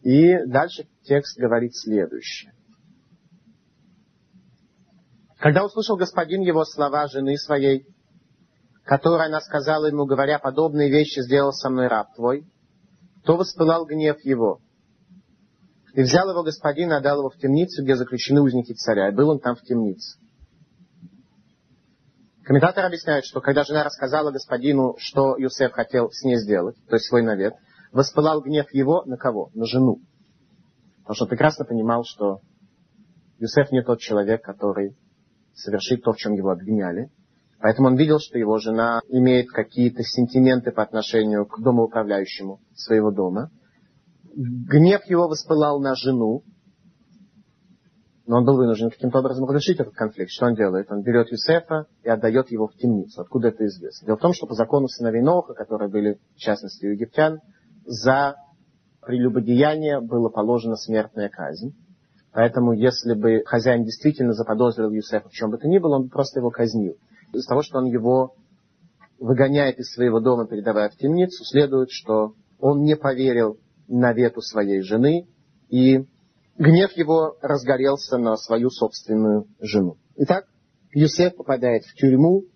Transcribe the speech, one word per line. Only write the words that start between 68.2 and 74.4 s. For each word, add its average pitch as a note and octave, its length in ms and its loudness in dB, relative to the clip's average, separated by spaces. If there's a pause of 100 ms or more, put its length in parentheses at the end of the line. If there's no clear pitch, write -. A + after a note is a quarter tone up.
выгоняет C3+ 600 2
из A#2+ 120 -12
своего A#2+ 300 0
дома, A#2+ 260 2
передавая G#2 420 -2
в - 60 -12
темницу, F3 480 -2
следует, C3+ 480 0
что G#2+ 440 -2 (240)
он C#3+ 240 2
не D3+ 120 4
поверил B2+ 640 0 (320)
навету A#2+ 520 2